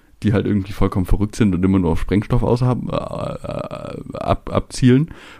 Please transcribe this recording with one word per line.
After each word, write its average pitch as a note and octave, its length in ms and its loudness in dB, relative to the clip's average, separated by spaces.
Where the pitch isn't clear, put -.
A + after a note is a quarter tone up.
die G#2 80 2
halt G2 140 2
irgendwie G2 260 0
vollkommen G2 340 2
verrückt F#2+ 300 2
sind G#2 180 2
und F2 120 0
immer F#2+ 120 4
nur E2+ 140 2
auf E2 80 2
Sprengstoff - 420 0
aus A#2+ 200 2
haben, B2 280 0
äh, - 60 -4
äh, - 1200 -8
ab-, - 320 -4
abzielen. B2 600 2